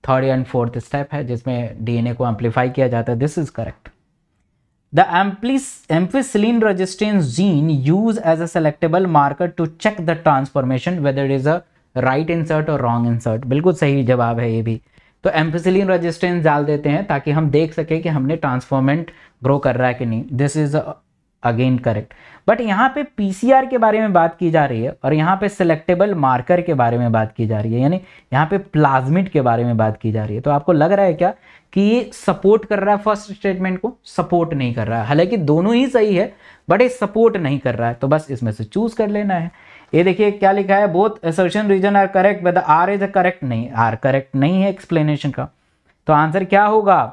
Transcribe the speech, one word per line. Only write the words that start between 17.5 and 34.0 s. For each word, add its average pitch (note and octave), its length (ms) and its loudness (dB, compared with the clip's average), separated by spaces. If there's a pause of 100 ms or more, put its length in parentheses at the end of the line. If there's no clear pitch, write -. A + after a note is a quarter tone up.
देख D#3 240 2
सकें D#3+ 280 -4
कि E3+ 60 -4
हमने D3+ 280 -2
ट्रांसफॉर्मेंट C#3 760 -2 (320)
ग्रो B2+ 160 2
कर B2 180 0
रहा B2+ 120 0
है A#2+ 60 -2
कि B2 120 -6
नहीं, A2+ 260 -4
this C#3+ 260 -2
is D3 180 -2 (640)
again B2 360 0
correct। G#2 340 -4 (360)
But A3 120 2
यहाँ A3 340 0
पे D4 80 -4 (140)
पीसीआर A#3 500 2
के B3+ 120 -2
बारे A3 220 2
में G#3+ 120 0
बात E3 260 2
की F3 120 0
जा D#3 160 4
रही A#2 160 -4
है B2+ 220 -6
और C#3 100 2
यहाँ E3 260 2
पे G#3 80 -2
सिलेक्टेबल F3+ 680 0
मार्कर C3+ 460 2
के E3+ 140 -2
बारे A#2+ 240 2
में A#2+ 140 0
बात A2 200 0
की A#2 140 -4
जा A2 140 -2
रही A2+ 140 -2
है, A#2+ 60 0
यानी E3+ 200 0 (320)
यहाँ C#3+ 140 2
पे G3 120 -2
प्लाज्मिड D3 720 0
के D#3 120 0
बारे A#2+ 240 2
में A#2+ 120 0
बात A2 240 0
की A2 120 -2
जा G#2+ 120 -2
रही C3 120 -6
है। A#2 60 -8
तो C#3+ 80 -2
आपको C#3+ 220 0
लग D#3+ 200 2
रहा G3+ 140 2
है E3+ 80 2
क्या F3 180 0 (400)
कि F#3+ 80 0
ये G#3+ 340 2
सपोर्ट G3+ 500 0
कर G#3 140 -4
रहा G3+ 160 2
है G3+ 80 -2
फर्स्ट G#3 300 -4
स्टेटमेंट F#3 480 -4
को? B3 160 -6 (100)